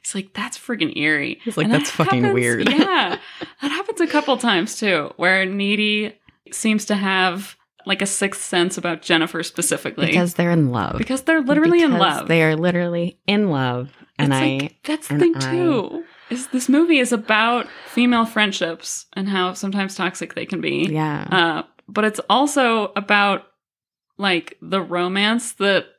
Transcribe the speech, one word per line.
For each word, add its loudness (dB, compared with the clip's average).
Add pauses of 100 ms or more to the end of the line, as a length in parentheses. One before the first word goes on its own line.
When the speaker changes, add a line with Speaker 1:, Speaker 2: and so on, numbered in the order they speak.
Speaker 1:
He's -10
like, -8
"That's -8
friggin' -4
eerie." -2
Speaker 2:
He's -6
like, 0
Speaker 1:
And 2
Speaker 2:
"That's 2
Speaker 1:
that 0
Speaker 2:
fucking 2
Speaker 1:
happens, 2
Speaker 2:
weird." 2
<laughs> 2
Speaker 1:
yeah. 2 (440)
That -4
happens -6
a 2
couple 0
times, 0
too, 0
where 2
Needy -2 (360)
seems 0
to 0
have, -2 (280)
like, -2
a 2
sixth -2
sense -2
about -4
Jennifer 0
specifically. -2
Speaker 2:
Because 2
they're 2
in 4
love. -2
Speaker 1:
Because -4
they're 4
literally 4
in 4
Speaker 2:
Because 2 (200)
Speaker 1:
love. -6
Speaker 2:
they 4
are 4
literally 0
in 2
love. -2 (280)
And 0
Speaker 1:
It's 2
Speaker 2:
I, 2 (120)
Speaker 1:
like, -6 (100)
that's -6
the -2
Speaker 2:
and 2
Speaker 1:
thing, 4
Speaker 2:
I -4
Speaker 1:
too, -2 (240)
is -6
this -2
movie 4
is 2
about 0 (220)
female 2
friendships -4 (120)
and -4
how -2
sometimes -4
toxic -6
they -6
can -6
be. -2
Speaker 2:
Yeah. -2
Speaker 1:
Uh, 2 (260)
but 0
it's -2
also 2
about, 0 (680)
like, -2
the -2
romance -2
that 2 (140)